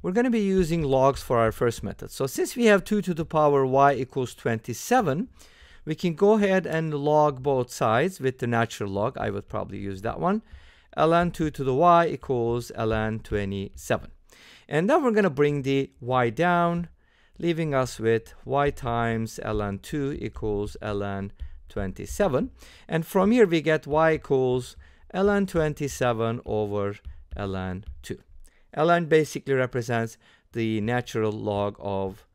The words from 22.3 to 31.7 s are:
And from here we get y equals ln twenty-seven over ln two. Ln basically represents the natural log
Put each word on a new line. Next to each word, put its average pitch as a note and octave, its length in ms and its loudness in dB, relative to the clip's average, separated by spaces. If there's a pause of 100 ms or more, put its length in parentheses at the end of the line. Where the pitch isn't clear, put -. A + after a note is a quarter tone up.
And D#3+ 180 -4
from G3 260 2
here A#3+ 140 8
we E3 140 2
get D#3 260 0
y D#3+ 280 2
equals C3 640 0 (360)
ln G3+ 320 2
twenty-seven C3 1000 -2
over G#2 500 -2 (400)
ln F#2 480 -6 (180)
two. - 180 -10 (580)
Ln E3+ 320 4
basically D3 460 2
represents A#2+ 600 -2 (380)
the A2 280 -2
natural A2+ 500 -2
log G#2 480 -4